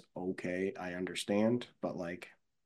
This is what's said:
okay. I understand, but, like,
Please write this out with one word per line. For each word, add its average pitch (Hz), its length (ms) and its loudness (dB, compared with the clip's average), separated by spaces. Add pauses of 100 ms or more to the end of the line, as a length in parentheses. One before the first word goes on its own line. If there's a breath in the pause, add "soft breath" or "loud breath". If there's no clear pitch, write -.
(180)
okay. 92 640 0
I 90 140 -4
understand, 101 760 2 (140)
but, 82 160 -2
like, 90 320 -6 (360)